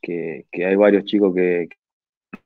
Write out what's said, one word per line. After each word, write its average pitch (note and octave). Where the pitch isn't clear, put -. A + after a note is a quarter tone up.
que, E2
que F2
hay F#2+
varios G2+
chicos G2+
que, F2+
que, -